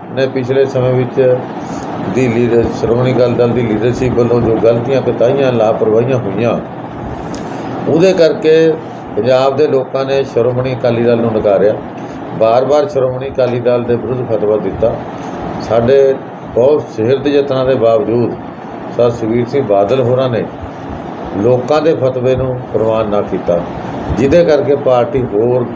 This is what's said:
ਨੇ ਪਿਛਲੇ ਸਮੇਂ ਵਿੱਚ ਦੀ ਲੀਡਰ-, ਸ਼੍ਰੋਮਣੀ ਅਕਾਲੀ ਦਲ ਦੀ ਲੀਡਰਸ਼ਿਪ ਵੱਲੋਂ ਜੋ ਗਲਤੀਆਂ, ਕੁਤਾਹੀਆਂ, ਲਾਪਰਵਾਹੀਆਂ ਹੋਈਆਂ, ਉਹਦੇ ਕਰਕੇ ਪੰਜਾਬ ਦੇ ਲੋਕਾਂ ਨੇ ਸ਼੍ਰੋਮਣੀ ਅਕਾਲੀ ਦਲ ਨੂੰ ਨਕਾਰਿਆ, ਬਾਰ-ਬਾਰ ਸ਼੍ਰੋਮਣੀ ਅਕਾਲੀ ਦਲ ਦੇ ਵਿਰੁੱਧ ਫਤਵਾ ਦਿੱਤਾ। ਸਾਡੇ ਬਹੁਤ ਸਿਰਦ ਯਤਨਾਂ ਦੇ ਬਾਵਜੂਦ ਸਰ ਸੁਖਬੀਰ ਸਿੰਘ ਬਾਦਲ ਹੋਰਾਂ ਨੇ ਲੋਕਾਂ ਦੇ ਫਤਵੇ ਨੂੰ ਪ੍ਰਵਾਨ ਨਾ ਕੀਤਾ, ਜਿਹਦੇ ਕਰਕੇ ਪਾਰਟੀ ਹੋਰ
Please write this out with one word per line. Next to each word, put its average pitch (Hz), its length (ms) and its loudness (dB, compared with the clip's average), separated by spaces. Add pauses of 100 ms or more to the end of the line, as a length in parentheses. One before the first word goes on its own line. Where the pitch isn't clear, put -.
(120)
ਨੇ 131 140 0
ਪਿਛਲੇ 131 400 0
ਸਮੇਂ 127 260 0
ਵਿੱਚ 127 460 2 (760)
ਦੀ 127 140 2
ਲੀਡਰ-, 117 520 2
ਸ਼੍ਰੋਮਣੀ 123 340 2
ਅਕਾਲੀ 120 200 2
ਦਲ 120 160 2
ਦੀ 120 120 0
ਲੀਡਰਸ਼ਿਪ 117 500 0
ਵੱਲੋਂ 117 280 4
ਜੋ 113 160 2
ਗਲਤੀਆਂ, 120 460 2
ਕੁਤਾਹੀਆਂ, 127 500 2
ਲਾਪਰਵਾਹੀਆਂ 113 680 2
ਹੋਈਆਂ, 101 400 -2 (1300)
ਉਹਦੇ 175 240 4
ਕਰਕੇ 160 600 4 (440)
ਪੰਜਾਬ 127 400 2
ਦੇ 151 100 2
ਲੋਕਾਂ 135 380 -2
ਨੇ 135 200 0
ਸ਼੍ਰੋਮਣੀ 127 500 -2
ਅਕਾਲੀ 120 280 0
ਦਲ 120 140 4
ਨੂੰ 113 160 0
ਨਕਾਰਿਆ, 104 420 2 (640)
ਬਾਰ-ਬਾਰ 135 500 2
ਸ਼੍ਰੋਮਣੀ 131 400 -2
ਅਕਾਲੀ 123 320 0
ਦਲ 120 220 0
ਦੇ 113 120 0
ਵਿਰੁੱਧ 120 360 -4
ਫਤਵਾ 107 260 0
ਦਿੱਤਾ। 104 360 0 (720)
ਸਾਡੇ 135 520 4 (400)
ਬਹੁਤ 135 280 4 (140)
ਸਿਰਦ 127 300 0
ਯਤਨਾਂ 139 380 0
ਦੇ 131 100 2
ਬਾਵਜੂਦ 113 580 2 (640)
ਸਰ 120 140 2
ਸੁਖਬੀਰ 117 360 -2
ਸਿੰਘ 131 200 -2
ਬਾਦਲ 101 340 2
ਹੋਰਾਂ 127 280 2
ਨੇ 120 160 -2 (920)
ਲੋਕਾਂ 123 460 2
ਦੇ 160 120 2
ਫਤਵੇ 127 420 0
ਨੂੰ 127 240 -4 (140)
ਪ੍ਰਵਾਨ 110 340 0
ਨਾ 104 120 0
ਕੀਤਾ, 90 400 -2 (580)
ਜਿਹਦੇ 143 260 4
ਕਰਕੇ 143 320 2
ਪਾਰਟੀ 127 460 0
ਹੋਰ 117 420 0 (120)